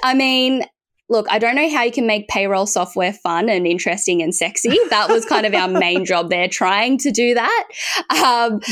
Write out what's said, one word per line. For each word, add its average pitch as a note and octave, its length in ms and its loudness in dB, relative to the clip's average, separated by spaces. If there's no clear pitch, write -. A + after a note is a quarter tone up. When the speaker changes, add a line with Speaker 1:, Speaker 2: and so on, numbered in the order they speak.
Speaker 1:
I C4 100 2
mean, C4 500 2
look, A3 200 0
I G#3+ 80 0
don't A#3 180 0
know D#4 140 0
how B3+ 140 0
you A#3 80 0
can A#3+ 160 0
make G#3+ 200 0
payroll G3 380 0
software F#3 480 -2
fun F3+ 340 -2
and F3+ 200 0
interesting F3 560 0
and E3 100 -2
sexy. A3 420 -2
That G#3 200 2
was A3+ 160 2
kind A3 200 0
of G3+ 80 0
our F#3 140 0
main F3+ 380 0
Speaker 2:
<laughs> F#3 60 -4
Speaker 1:
job F3 200 0
there, F3+ 160 0
trying G#3 520 0
to C#4+ 120 0
do A#3+ 240 2
that. F4+ 320 0
Um, A#3 340 2